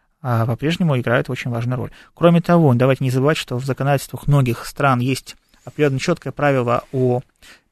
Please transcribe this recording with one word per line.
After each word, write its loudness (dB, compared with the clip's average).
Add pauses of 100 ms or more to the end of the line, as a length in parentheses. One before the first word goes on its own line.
(220)
а, 0
по-прежнему 0
играют 0
очень -6
важную -4
роль. -8 (240)
Кроме 4
того, 4
давайте 2
не -2
забывать, 0
что -6
в -8
законодательствах -4
многих 2
стран 0
есть -4 (280)
определённо -2
чёткое -4
правило 0
о 0 (520)